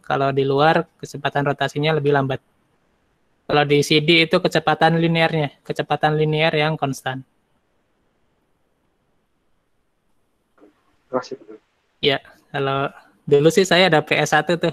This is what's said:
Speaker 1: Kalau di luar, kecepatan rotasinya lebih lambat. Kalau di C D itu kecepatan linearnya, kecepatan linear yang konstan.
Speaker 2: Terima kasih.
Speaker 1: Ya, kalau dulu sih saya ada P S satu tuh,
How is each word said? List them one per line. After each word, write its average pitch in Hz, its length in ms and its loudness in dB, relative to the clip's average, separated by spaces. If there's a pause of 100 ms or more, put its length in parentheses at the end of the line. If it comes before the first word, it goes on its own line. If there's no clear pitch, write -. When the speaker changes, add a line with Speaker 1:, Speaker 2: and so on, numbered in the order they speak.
Speaker 1:
Kalau 139 240 -2
di 135 160 -2
luar, 151 400 2 (160)
kecepatan 143 480 -6
rotasinya 147 480 -2
lebih 143 160 0
lambat. 135 320 -2 (1000)
Kalau 147 200 2
di 147 160 4
C 151 200 2
D 160 280 4
itu 185 120 0
kecepatan 165 600 0
linearnya, 160 520 0 (120)
kecepatan 151 520 -2
linear 156 360 0
yang 156 240 -2
konstan. 131 480 -8 (3750)
Speaker 2:
Terima 123 120 -4
kasih. - 160 -12 (640)
Speaker 1:
Ya, 139 200 -2 (320)
kalau 139 360 -4 (360)
dulu 143 240 4
sih 185 160 4
saya 180 240 2
ada 156 160 4
P 151 120 -2
S 151 160 -2
satu 156 240 0
tuh, 170 160 -4